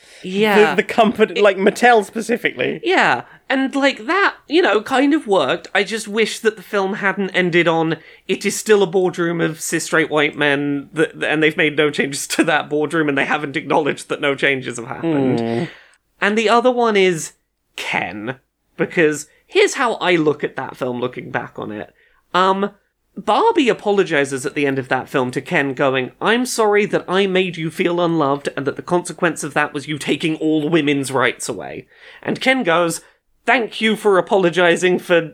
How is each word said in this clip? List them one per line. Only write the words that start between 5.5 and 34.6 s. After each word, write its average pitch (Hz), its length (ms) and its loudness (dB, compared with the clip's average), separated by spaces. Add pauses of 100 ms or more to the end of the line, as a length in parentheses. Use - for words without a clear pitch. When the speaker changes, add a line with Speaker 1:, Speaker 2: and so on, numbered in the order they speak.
Speaker 1:
I 196 120 0
just 214 240 -8
wish 214 300 -2
that 220 180 0
the 185 60 -20
film 196 320 -2
hadn't 190 340 -2
ended 175 400 2
on, 160 260 0 (320)
"It - 180 -4
is 196 120 -2
still 208 260 4
a 185 40 2
boardroom 175 520 -2
of 160 220 -4
cis 160 240 -4
straight 160 240 0
white 147 260 0
men, 143 560 -2
that, 151 320 -2
and 147 180 0
they've 156 140 2
made 151 220 0
no 151 140 2
changes 139 360 -4
to - 160 0
that 147 260 0
boardroom, 151 380 0
and 139 100 0
they 139 60 0
haven't 151 320 -4
acknowledged 147 540 -2
that 147 100 -6
no 139 160 0
changes 131 400 -2
have 117 120 -10
happened." 135 520 0
Speaker 2:
Hmm. 117 240 -2 (560)
Speaker 1:
And 208 180 0
the 220 120 2
other 240 220 4
one 233 260 2
is 185 340 2 (440)
Ken, 107 640 -8 (380)
because 151 500 0 (200)
here's 381 280 2
how 247 200 -2
I 180 200 0
look 151 280 2
at - 120 -6
that - 220 -10
film 123 220 -4
looking 123 320 -8
back 120 260 -8
on 107 140 -10
it. 104 200 -12 (400)
Um, 190 400 0 (460)
Barbie 269 520 2
apologizes 156 760 0
at - 100 -4
the 147 120 0
end 135 120 0
of 127 100 -10
that 131 200 -2
film 127 220 0
to 139 100 -4
Ken 139 320 -2
going, 131 380 0 (100)
"I'm 233 240 2
sorry 208 420 2
that 160 200 -2
I 190 180 2
made 185 320 0
you 160 140 -4
feel 175 280 -2
unloved 156 560 0
and 135 120 -6
that 135 80 -4
the 127 80 -10
consequence 170 600 -2
of 143 120 -8
that 147 180 -2
was 147 140 -10
you 147 100 -6
taking 156 380 -2
all 156 340 -2
women's 143 420 2
rights 123 380 0
away." 78 380 -10 (340)
And - 200 -4
Ken 262 220 0
goes, 165 380 0 (440)
"Thank 233 360 0
you 220 140 2
for 196 240 4
apologizing 175 800 2